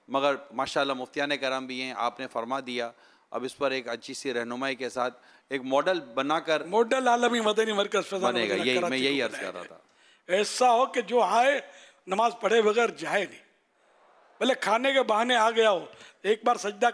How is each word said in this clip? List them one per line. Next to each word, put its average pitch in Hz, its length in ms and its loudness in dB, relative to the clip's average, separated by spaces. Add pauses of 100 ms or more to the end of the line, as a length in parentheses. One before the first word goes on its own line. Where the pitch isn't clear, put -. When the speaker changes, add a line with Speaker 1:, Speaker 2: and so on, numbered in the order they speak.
Speaker 1:
مگر 135 280 0 (160)
ماشاءاللہ 135 420 -2
مفتیان 139 440 -4
کرام 131 300 -4
بھی 127 140 -10
ہیں، 131 160 -8
آپ 120 220 -4
نے 131 80 -8
فرما 120 380 -6
دیا۔ 120 260 -6 (400)
اب 117 120 -6
اس 127 140 -8
پر 139 140 -2
ایک 127 180 -6
اچھی 117 240 -10
سی 127 200 -6
رہنمائی 120 420 -4
کے 123 140 -8
ساتھ 123 320 -6 (280)
ایک 135 120 -4
ماڈل 143 380 0
بنا 139 400 -2
کر، 156 240 0
Speaker 2:
ماڈل 233 440 0
عالمی 240 340 2
مدنی 214 320 2
مرکز 202 360 -2
فیضان 180 240 0
Speaker 1:
بنے 117 160 0
گا۔ 98 40 2
Speaker 2:
مدینہ 98 140 0
Speaker 1:
یہی، 127 80 2
Speaker 2:
کراچی 120 140 0
Speaker 1:
میں 131 80 -2
یہی 135 220 0
Speaker 2:
کو 123 60 0
Speaker 1:
عرض 110 60 -4
Speaker 2:
بنائے - 140 -10
Speaker 1:
کر 92 80 -10
رہا 90 80 -12
Speaker 2:
گا۔ 87 60 -14
Speaker 1:
تھا۔ 82 100 -20 (500)
Speaker 2:
ایسا 208 440 2
ہو 233 140 6
کہ 254 160 -2
جو 226 200 0
آئے 240 400 2 (460)
نماز 220 240 2 (100)
پڑھے 220 200 4
بغیر 214 280 4
جائے 160 360 -2
نہیں، - 140 -18 (1000)
بھلے 254 240 2
کھانے 240 320 2
کے 269 100 4
بہانے 220 320 2
آ 226 160 4
گیا 220 200 4
ہو، 165 140 0 (360)
ایک 214 240 0
بار 240 100 4
سجدہ 202 380 -2